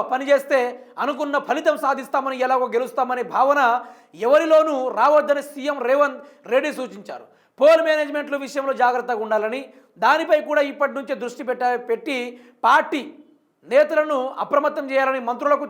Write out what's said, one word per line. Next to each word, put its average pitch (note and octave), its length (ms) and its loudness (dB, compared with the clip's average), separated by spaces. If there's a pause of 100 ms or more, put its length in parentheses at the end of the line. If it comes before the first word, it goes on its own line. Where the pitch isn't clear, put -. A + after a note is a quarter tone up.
(120)
పనిచేస్తే C4+ 460 2 (440)
అనుకున్న C#4+ 340 -4 (120)
ఫలితం D4+ 360 0
సాధిస్తామని, C4+ 600 -2
ఎలాగో B3+ 300 0
గెలుస్తామనే B3 480 -2 (120)
భావన C#4 260 2 (640)
ఎవరిలోనూ D#4 500 4 (220)
రావద్దని C#4+ 520 2
సీఎం C#4+ 280 -6 (100)
రేవంత్ C4+ 320 2 (320)
రెడ్డి C#4+ 260 2
సూచించారు. F#3+ 460 -12 (360)
పోల్ D#4+ 280 6
మేనేజ్‌మెంట్ల D4 560 -2
విషయంలో C4+ 280 -4 (100)
జాగ్రత్తగా B3 420 0
ఉండాలని, A3 360 -2 (440)
దానిపై D#4 340 4 (100)
కూడా D4 220 2
ఇప్పటి C4+ 280 -2
నుంచే C#4 240 -6
దృష్టి A#3+ 260 -10
పెట్ట-, B3 400 -2
పెట్టి A#3 280 -4 (500)
పార్టీ C#4+ 360 2 (680)
నేతలను D4+ 440 2 (280)
అప్రమత్తం D4 460 -2
చేయాలని C4+ 380 0
మంత్రులకు C#4+ 420 0